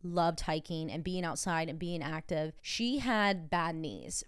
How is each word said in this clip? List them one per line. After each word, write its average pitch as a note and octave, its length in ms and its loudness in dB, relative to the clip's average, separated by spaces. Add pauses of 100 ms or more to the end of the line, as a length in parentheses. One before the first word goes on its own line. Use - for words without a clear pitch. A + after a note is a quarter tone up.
loved E3+ 380 2
hiking D#3+ 500 -2
and D#3 140 -4
being F#3 200 0
outside E3 440 0
and D#3+ 100 -4
being E3+ 240 -2
active, D#3 580 -2
she A#3+ 380 0
had G#3 500 2
bad E3 280 2
knees G2+ 520 -6